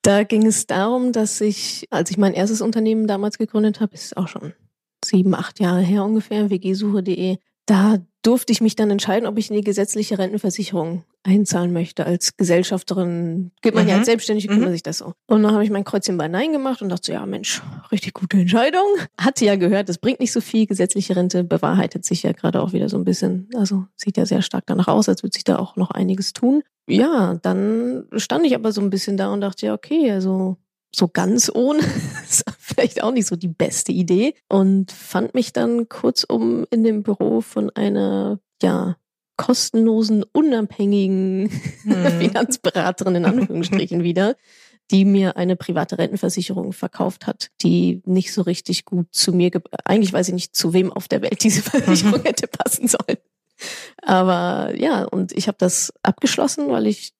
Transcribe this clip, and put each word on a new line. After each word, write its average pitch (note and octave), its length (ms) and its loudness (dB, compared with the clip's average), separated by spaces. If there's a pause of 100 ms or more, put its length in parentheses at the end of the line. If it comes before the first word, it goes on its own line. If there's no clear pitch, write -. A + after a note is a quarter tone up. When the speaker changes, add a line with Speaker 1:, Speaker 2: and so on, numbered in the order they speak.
Speaker 1:
Da G3+ 200 6
ging G#3+ 220 2
es A3 220 2
darum, B3 460 0
dass A3 280 -2
ich, - 500 -4
als F3 200 -2
ich F#3 80 -4
mein G3 160 4
erstes G#3+ 260 -2
Unternehmen A3 460 0
damals G#3 320 -2
gegründet G#3+ 420 0
habe, G#3+ 140 -2
ist - 240 -12
auch F3+ 100 -4
schon - 240 -12 (500)
sieben, F#3+ 320 4
acht - 260 -6
Jahre F3+ 200 2
her F#3+ 240 2
ungefähr, G#3+ 460 0
W F#3+ 80 0
G F#3+ 160 -2
suche G3+ 280 -2
de, F#3 360 -2 (280)
da G#3 300 4 (240)
durfte A#3+ 320 2
ich - 80 0
mich A3 160 2
dann G#3+ 140 2
entscheiden, G3+ 360 0
ob G#3 120 -4
ich G#3+ 100 -4
in G#3 80 -2
die G#3 60 0
gesetzliche G3+ 560 -2
Rentenversicherung F#3 840 -4 (180)
einzahlen F#3 500 2
möchte. E3+ 320 -2
Als - 320 -2
Gesellschafterin F3 1120 -2 (120)
geht A3 120 2
man F3+ 140 4
ja F#3 60 4
Speaker 2:
Mhm. G3 60 4
Speaker 1:
als A#3+ 60 2
Selbstständige, G#3+ 420 0
kümmert G#3 200 2
Speaker 2:
Mhm. F3+ 40 0
Speaker 1:
sich E3 100 -4
das D#3+ 160 -6
so. - 140 -12 (140)
Und G#3+ 160 4
dann G#3 100 4
habe G#3 120 2
ich G3+ 60 0
mein G3+ 140 -2
Kreuzchen G3 340 -2
bei D#3 100 -2
Nein A#3+ 240 -2
gemacht C4+ 300 -2
und G3 80 -4
dachte F3+ 160 -6
so, - 60 -6
„Ja, - 120 -6
Mensch, G3 380 -6 (280)
richtig - 220 -4
gute F#3+ 260 -2
Entscheidung.“ B3 480 4 (320)
Hatte A3 280 0
ja G3+ 100 4
gehört, G3 320 2
das E3+ 100 -4
bringt B3+ 220 -2
nicht B3 120 -2
so A#3 100 -2
viel. A3 240 0
Gesetzliche F#3+ 500 -2
Rente F3+ 280 0
bewahrheitet E3+ 600 0
sich - 180 -2
ja E3+ 100 0
gerade - 300 0
auch F#3 120 -4
wieder - 160 0
so - 80 -2
ein F3+ 60 -2
bisschen. F#3 500 -2
Also G3 320 0 (100)
sieht - 220 -4
ja - 80 0
sehr G3 160 0
stark - 240 -4
danach F3+ 220 0
aus, G#3+ 200 2
als F#3 140 0
würde - 120 -6
sich - 100 -10
da - 140 2
auch - 180 -6
noch F#3 140 -2
einiges F#3+ 440 -2
tun. C4+ 280 2 (240)
Ja, G#3+ 560 2
dann A3 640 -2 (120)
stand C4+ 280 0
ich B3+ 100 4
aber A3+ 180 -2
so G3+ 100 -4
ein G3+ 80 0
bisschen G3 260 -2
da G3 160 -2
und G3+ 80 -2
dachte, G3+ 260 -4
„Ja, G#3+ 80 -2
okay, C#4+ 360 0
also F#3+ 480 -2 (360)
so F3+ 140 2
ganz F#3+ 440 0
ohne C#4+ 280 2
<laughs> - 480 -4
ist - 160 -2 (140)
vielleicht - 440 -2
auch A3+ 80 0
nicht A#3+ 160 0
so F3+ 100 -4
die F3 120 -4
beste D#3+ 440 -4
Idee.“ F#3 420 2 (140)
Und F#3+ 440 2
fand - 420 -4
mich B3+ 200 -2
dann A#3 340 0
kurzum A#3+ 840 -2
in A3+ 140 2
dem G#3+ 180 2
Büro G#3+ 380 0
von G#3+ 300 -4
einer, G3+ 680 -2 (240)
ja, F3+ 340 0 (400)
kostenlosen, A3 960 2
unabhängigen G3+ 1160 2
<laughs> - 340 -10
Speaker 2:
Hm. F3+ 360 2
Speaker 1:
Finanzberaterin F#3 960 0
in F3 80 0
Anführungsstrichen F3+ 800 0
Speaker 2:
<laughs> - 20 0
Speaker 1:
wieder, F#3 320 2 (540)
die G3 140 6
mir G3 320 4
eine F3+ 200 0
private - 420 -4
Rentenversicherung F#3+ 760 -4
verkauft - 540 -6
hat, - 220 -8 (140)
die F3 420 2
nicht F#3 280 0
so G3 100 -2
richtig - 420 -4
gut F3 260 -2
zu E3+ 220 0
mir F3 180 4
ge-, F3 120 -4 (220)
eigentlich G3 280 2
weiß F3+ 160 0
ich F3+ 60 -2
nicht, - 200 -6
zu E3 200 0
wem F#3 180 4
auf - 160 -10
der - 140 0
Welt - 200 -4
diese G#3+ 200 4
<laughs> - 80 -6
Versicherung G#3 500 2
Speaker 2:
Mhm. - 40 -12
Speaker 1:
hätte - 220 0
passen - 400 -4
sollen. - 320 0 (840)
Aber F#3 720 2
ja, - 280 0
und - 280 -4
ich - 160 -2
habe F#3+ 100 -6
das - 340 0 (100)
abgeschlossen, - 680 0
weil A3+ 160 0
ich - 340 -4